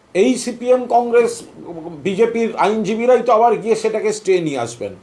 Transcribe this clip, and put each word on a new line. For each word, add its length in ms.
এই 220
সিপিএম, 540
কংগ্রেস, 520
বিজেপির 520
আইনজীবীরাই 680
তো 120
আবার 220
গিয়ে 200
সেটাকে 380
স্টে 280
নিয়ে 180
আসবেন। 440